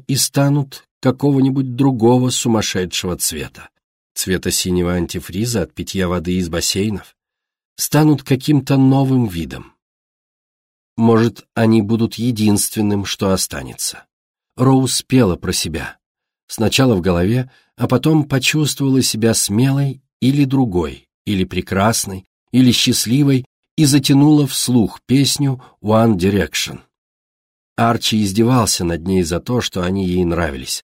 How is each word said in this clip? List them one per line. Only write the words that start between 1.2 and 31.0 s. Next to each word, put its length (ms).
другого 540
сумасшедшего 880
цвета. 520
Цвета 380
синего 420
антифриза 720
от 100
питья 340
воды 280
из 120
бассейнов. 680
Станут 480
каким-то 540
новым 480
видом. 480
Может, 600
они 260
будут 340
единственным, 880
что 260
останется. 720
Роуз 460
пела 360
про 160
себя. 440
Сначала 480
в 60
голове, 480
а 100
потом 380
почувствовала 760
себя 320
смелой 720
или 240
другой, 640
или 200
прекрасной, 800
или 200
счастливой, 760
и 80
затянула 640
вслух 580
песню 560
«One 340
Direction». 640
Арчи 460
издевался 600
над 240
ней 160
за 160
то, 220
что 220
они 220
ей 200
нравились, 580